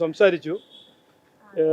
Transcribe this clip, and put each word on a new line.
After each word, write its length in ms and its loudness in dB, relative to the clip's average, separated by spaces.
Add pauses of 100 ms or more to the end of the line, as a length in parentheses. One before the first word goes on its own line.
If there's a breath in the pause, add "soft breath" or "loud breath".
സംസാരിച്ചു. 520 0 (1040)
ഏ, 120 0